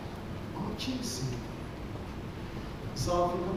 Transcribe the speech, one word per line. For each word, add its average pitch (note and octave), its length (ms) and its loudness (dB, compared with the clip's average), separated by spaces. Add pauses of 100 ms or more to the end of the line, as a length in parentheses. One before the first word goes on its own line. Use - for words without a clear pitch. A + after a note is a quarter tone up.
(580)
Ama - 100 0 (100)
kimseyi. - 520 0 (1700)
Zaafından F3 600 6